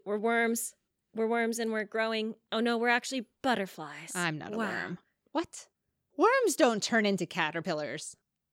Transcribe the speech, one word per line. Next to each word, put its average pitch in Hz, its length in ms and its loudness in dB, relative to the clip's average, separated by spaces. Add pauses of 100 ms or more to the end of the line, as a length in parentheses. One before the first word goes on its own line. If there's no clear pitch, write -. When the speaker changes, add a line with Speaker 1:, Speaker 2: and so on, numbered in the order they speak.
Speaker 1:
we're 208 140 -2
worms. 233 560 0 (380)
We're 220 140 0
worms 226 320 0
and 226 140 -2
we're 214 100 -2
growing. 220 520 -2 (180)
Oh 220 80 0
no, 233 160 2
we're 233 120 2
actually 240 360 0 (160)
butterflies. 165 760 -2
Speaker 2:
I'm 170 220 0
not - 160 -8
a - 40 -4
Speaker 1:
Wow. 220 120 -2
Speaker 2:
worm. 101 280 -6 (360)
What? - 340 -6 (480)
Worms 453 400 4
don't 233 280 4
turn 226 220 2
into 196 200 2
caterpillars 156 920 -4 (380)